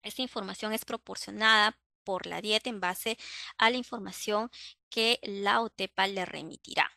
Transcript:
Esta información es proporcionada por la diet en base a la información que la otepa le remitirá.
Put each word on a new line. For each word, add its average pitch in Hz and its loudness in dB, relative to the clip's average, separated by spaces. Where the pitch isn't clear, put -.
Esta 208 -6
información 214 -6
es 220 -4
proporcionada 214 2
por 185 -4
la 175 -6
diet 214 0
en 220 -6
base 185 -2
a 226 6
la 247 0
información 214 -4
que 226 2
la 202 2
otepa 196 -2
le 190 -2
remitirá. - -2